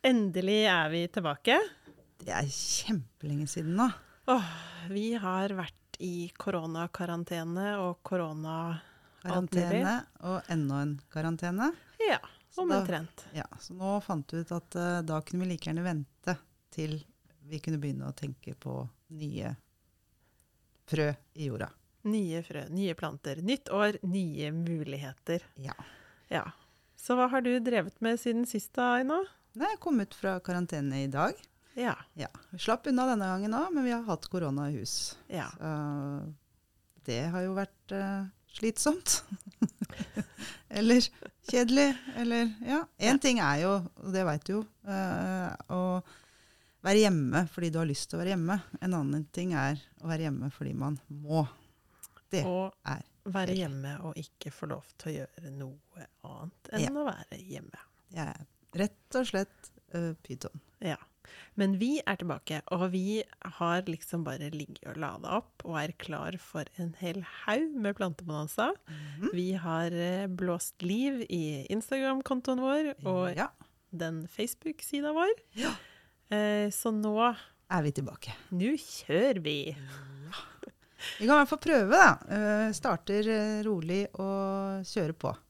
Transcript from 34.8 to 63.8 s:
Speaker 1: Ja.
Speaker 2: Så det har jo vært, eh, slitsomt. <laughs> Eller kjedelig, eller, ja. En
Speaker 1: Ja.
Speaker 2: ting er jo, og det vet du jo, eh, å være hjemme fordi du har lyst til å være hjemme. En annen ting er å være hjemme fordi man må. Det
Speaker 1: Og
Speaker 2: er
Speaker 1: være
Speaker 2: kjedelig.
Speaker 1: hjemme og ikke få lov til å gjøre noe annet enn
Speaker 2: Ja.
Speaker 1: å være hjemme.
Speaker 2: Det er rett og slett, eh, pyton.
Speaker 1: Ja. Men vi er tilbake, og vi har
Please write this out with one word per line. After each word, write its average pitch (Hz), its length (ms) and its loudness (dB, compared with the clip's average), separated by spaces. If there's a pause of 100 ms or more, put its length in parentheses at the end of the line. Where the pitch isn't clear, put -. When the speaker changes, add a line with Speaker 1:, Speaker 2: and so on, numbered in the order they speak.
Speaker 1:
Ja. 180 220 -4
Speaker 2:
Så 147 840 -4 (680)
det 131 260 -2
har 180 140 -2
jo 190 100 -2
vært, - 380 -6
eh, 196 340 -2 (220)
slitsomt. - 760 2 (400)
<laughs> - 1120 -4
Eller 233 300 6 (460)
kjedelig, 254 480 6 (200)
eller, 233 340 2 (160)
ja. 285 200 0 (120)
En 226 160 6
Speaker 1:
Ja. 277 40 6
Speaker 2:
ting 254 220 4
er 147 220 4
jo, 190 120 4 (240)
og 196 160 -6
det 185 120 2
vet 151 200 0
du 190 80 -2
jo, 214 120 -2 (220)
eh, 185 680 -2 (140)
å 185 320 0 (840)
være 208 200 8
hjemme 160 440 6
fordi 170 240 -2
du 160 60 0
har 165 80 2
lyst 143 240 -2
til 165 80 -4
å 170 60 -2
være 190 120 2
hjemme. 175 240 2 (220)
En 185 120 0
annen 147 380 0
ting 175 220 -2
er 139 220 2 (260)
å 165 60 -6
være 160 140 -2 (100)
hjemme 135 200 -2
fordi 135 220 -6
man 135 240 -2 (140)
må. 147 360 0 (840)
Det 185 160 0
Speaker 1:
Og 185 260 -2 (140)
Speaker 2:
er - 160 -6 (240)
Speaker 1:
være 190 220 0
Speaker 2:
kjedelig. 190 100 0
Speaker 1:
hjemme 143 480 -4
og 156 100 -8
ikke - 380 -12
få 151 160 -10
lov 147 160 -8 (120)
til 160 140 -8
å 151 60 -4
gjøre 143 340 -12
noe 139 540 -14 (180)
annet - 480 -14
enn 220 80 -2
Speaker 2:
Ja. 151 100 2
Speaker 1:
å 294 140 -2
være 190 400 -6
hjemme. - 360 -14 (300)
Speaker 2:
Det 170 100 -8
er - 260 -6 (280)
rett - 420 -2
og 254 120 2
slett, - 440 -4 (180)
eh, 170 240 -2
pyton. - 480 -10 (180)
Speaker 1:
Ja. 170 160 -2 (640)
Men 196 200 4
vi 262 300 2
er 202 80 2
tilbake, 156 460 -4 (100)
og 185 200 0
vi 196 300 0 (220)
har 175 400 0